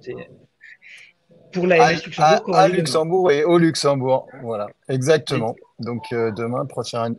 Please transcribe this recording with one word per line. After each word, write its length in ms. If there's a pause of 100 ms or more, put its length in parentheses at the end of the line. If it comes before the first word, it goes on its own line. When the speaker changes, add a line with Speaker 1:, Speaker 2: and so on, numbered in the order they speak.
Speaker 1:
t'es 120 (1400)
pour 140
la 180
Speaker 2:
À, 80
Speaker 1:
M 60
S 80
Luxembourg 260
Speaker 2:
à, 80
Speaker 1:
qui 100
aura 100
Speaker 2:
à 80
Speaker 1:
lieu 40
demain. 100
Speaker 2:
Luxembourg 480
et 140
au 140
Luxembourg. 720 (140)
Voilà, 260 (200)
exactement. 680
Speaker 1:
Et 280
Speaker 2:
Donc, 280
euh, 200
demain, 340
prochain, 520